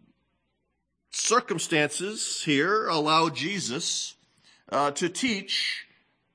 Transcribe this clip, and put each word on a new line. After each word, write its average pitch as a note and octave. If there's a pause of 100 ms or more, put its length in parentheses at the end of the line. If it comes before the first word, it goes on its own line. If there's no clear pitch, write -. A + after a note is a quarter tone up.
(1120)
circumstances F#3
here F3+
allow D#3+
Jesus, D3 (520)
uh, C#3
to D#3
teach - (480)